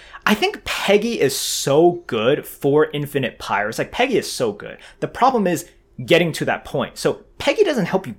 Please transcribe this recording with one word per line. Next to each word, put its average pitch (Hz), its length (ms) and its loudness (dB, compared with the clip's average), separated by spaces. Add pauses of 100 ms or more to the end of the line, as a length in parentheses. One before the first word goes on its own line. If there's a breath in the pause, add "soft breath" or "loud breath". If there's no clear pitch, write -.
(240 loud breath)
I 202 100 4
think 381 300 -2
Peggy 208 560 0
is 135 160 2
so 170 720 2
good 117 400 0
for 147 460 2
Infinite 139 480 -4
Pirates. 104 380 -2
Like, 147 120 -4
Peggy 254 280 0
is - 120 -2
so 113 220 -2
good. - 260 -14 (220 loud breath)
The - 80 -4
problem 240 400 2
is 160 200 -2 (380 soft breath)
getting 165 260 4
to 147 120 -6
that 120 200 -2
point. - 320 -6
So - 280 -2 (140)
Peggy 427 260 2
doesn't 262 220 0
help 185 200 -2
you 208 120 -10